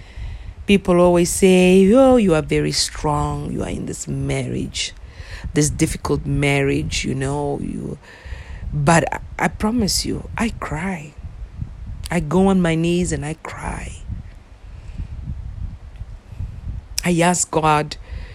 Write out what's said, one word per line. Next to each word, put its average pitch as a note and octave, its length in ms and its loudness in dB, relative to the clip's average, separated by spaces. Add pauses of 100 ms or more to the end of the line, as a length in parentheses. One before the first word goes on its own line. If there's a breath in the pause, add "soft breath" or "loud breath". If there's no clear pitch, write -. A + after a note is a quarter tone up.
(640 loud breath)
People F#3+ 360 4
always F3 280 6
say, F#3 640 6
"Oh, C4 220 8
you G3+ 200 6
are D#3 60 4
very D3+ 300 0
strong. D3 800 -2
You - 120 -4
are - 60 -6
in - 160 -6
this - 220 -8
marriage, C3+ 840 -4 (600 loud breath)
this D3 160 4
difficult D3 560 -2
marriage, C#3+ 760 0
you C3 120 -2
know." C#3+ 440 -2
You... - 380 -8 (760 loud breath)
But D3 400 4
I, - 60 -6 (200)
I E3+ 100 2
promise G#3+ 560 0
you, - 320 -6
I A3 140 -2
cry. D#3 640 -6 (960)
I F3 120 0
go E3+ 260 4
on G3 140 4
my E3 140 2
knees E3+ 360 2
and C#3+ 140 -4
I D#3 80 -6
cry. - 580 -8 (3250 loud breath)
I F3 140 2
ask E3+ 320 2
God D3+ 460 2 (380 loud breath)